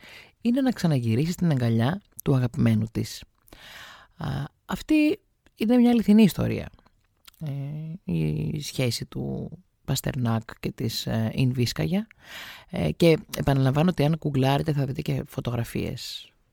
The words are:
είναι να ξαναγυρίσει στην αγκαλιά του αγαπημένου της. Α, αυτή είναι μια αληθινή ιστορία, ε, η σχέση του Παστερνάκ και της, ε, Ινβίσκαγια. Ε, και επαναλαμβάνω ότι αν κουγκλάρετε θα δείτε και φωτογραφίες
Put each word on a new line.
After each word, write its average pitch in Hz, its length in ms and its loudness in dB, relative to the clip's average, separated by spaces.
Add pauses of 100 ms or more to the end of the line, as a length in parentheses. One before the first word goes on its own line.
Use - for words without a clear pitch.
(400)
είναι 240 200 0
να 262 100 2
ξαναγυρίσει 139 640 2
στην 170 180 0
αγκαλιά 123 520 2 (220)
του 147 100 2
αγαπημένου 117 580 2
της. - 300 -6 (920)
Α, 156 120 -6 (360)
αυτή 302 560 0 (380)
είναι 226 180 2
μια 240 140 6
αληθινή 220 320 6
ιστορία, 113 460 2 (720)
ε, 151 720 -8
η 151 500 -2
σχέση 135 420 -4
του 131 460 -8 (340)
Παστερνάκ 123 680 -2 (100)
και - 120 -6
της, - 340 -6
ε, 113 280 -2
Ινβίσκαγια. 143 720 0 (640)
Ε, 170 200 -2
και 160 280 4 (180)
επαναλαμβάνω 139 540 2
ότι 143 140 0
αν 156 140 2
κουγκλάρετε 143 540 0
θα 143 120 -2
δείτε 143 180 -4
και 139 260 -4
φωτογραφίες - 1040 -8 (200)